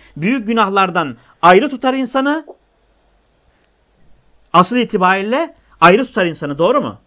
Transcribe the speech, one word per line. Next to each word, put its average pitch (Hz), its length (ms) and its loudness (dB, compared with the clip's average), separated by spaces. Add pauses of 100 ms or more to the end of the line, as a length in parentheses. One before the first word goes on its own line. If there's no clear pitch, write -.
(180)
Büyük 208 300 -4
günahlardan 190 680 -2 (260)
ayrı 190 280 6
tutar 262 240 -4
insanı. 269 520 -4 (2000)
Asıl 180 240 2
itibariyle 214 800 -2 (260)
ayrı 190 240 4
tutar 190 200 -2
insanı. 151 320 -8
Doğru 226 240 2
mu? 110 260 -8